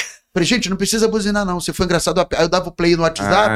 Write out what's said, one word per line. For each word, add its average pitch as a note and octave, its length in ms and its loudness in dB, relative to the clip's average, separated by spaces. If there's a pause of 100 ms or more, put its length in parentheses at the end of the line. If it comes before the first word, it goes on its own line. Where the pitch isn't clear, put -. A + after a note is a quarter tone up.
(340)
Falei, F3 140 0
"Gente, G3+ 220 -2
não F#3+ 80 -2
precisa G#3+ 320 0
buzinar G#3 360 -2
não." F3+ 140 -4
Se E3 140 -6
for F#3+ 100 -2
engraçado, F3 360 0
aí F3+ 60 2 (180)
eu E3+ 60 2
dava F3+ 200 -2
o - 20 -12
play E3+ 240 2
no E3 80 0
WhatsApp. D#3+ 520 2